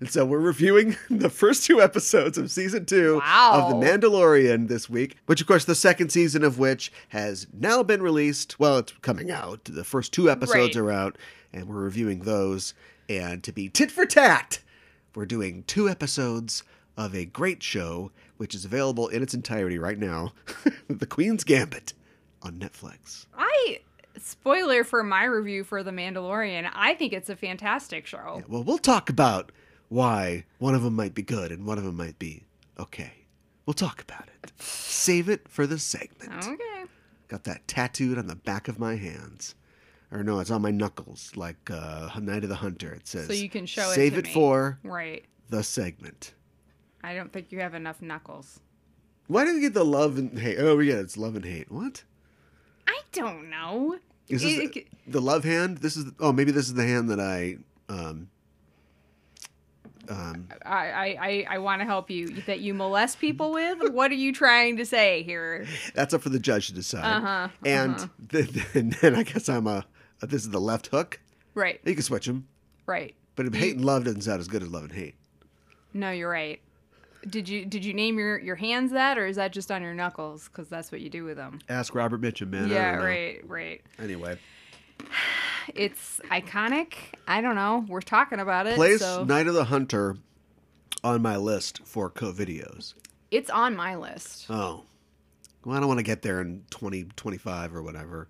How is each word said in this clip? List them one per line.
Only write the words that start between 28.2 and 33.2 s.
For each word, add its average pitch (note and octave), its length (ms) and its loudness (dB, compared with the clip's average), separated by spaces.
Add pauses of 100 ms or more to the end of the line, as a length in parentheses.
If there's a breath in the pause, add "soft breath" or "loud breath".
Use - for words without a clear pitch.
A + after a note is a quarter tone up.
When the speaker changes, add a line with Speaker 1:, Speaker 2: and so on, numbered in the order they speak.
Speaker 1:
Yeah, - 100 -14
well, A#2+ 140 -6
we'll D#4 160 0
talk A#3+ 320 4
about A#2 420 4 (360 soft breath)
why G#2 560 0 (140)
one C3 160 2
of B2 100 2
'em A#2 100 0
might G#2+ 200 -2
be G#2 80 -4
good F#2+ 280 -4
and F2+ 160 -10
one G#2+ 120 -4
of G2+ 80 -6
'em F2 100 -6
might E2 220 -8
be D#2+ 260 -12 (340)
okay. - 340 -12 (540)